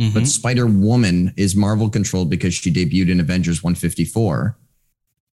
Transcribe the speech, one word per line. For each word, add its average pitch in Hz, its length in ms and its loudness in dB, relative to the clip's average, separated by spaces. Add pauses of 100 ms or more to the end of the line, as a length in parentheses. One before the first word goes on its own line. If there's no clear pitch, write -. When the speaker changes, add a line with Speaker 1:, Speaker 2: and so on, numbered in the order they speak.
Speaker 1:
Mm-hmm. 110 140 0
Speaker 2:
but 110 120 2
Spider-Woman 110 1080 2
is 95 180 0
Marvel 104 360 0
controlled 92 400 -2
because 90 240 -2
she - 180 -2
debuted 87 380 0
in 90 100 2
Avengers 85 420 -2
one 87 140 0
fifty-four. 85 800 -2 (760)